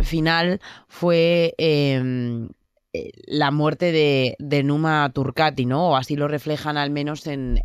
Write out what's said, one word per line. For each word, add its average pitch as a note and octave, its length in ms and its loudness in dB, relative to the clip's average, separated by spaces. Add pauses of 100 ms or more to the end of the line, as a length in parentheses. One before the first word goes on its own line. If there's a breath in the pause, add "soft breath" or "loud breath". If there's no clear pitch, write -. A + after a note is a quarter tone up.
final E3 560 0 (300 loud breath)
fue, E3+ 720 2
em, B2+ 880 0 (460)
eh, - 160 -8 (160)
la D3 240 0
muerte D3+ 420 0
de, C#3+ 460 2
de C#3+ 240 0
Numa D3 500 0
Turcati, C#3 540 0
¿no? D#3 240 0
O C#3 60 2
así C3 200 -2
lo C#3+ 120 -2
reflejan D3 500 -4
al C#3+ 120 -2
menos D3 360 -6
en, C3 380 -2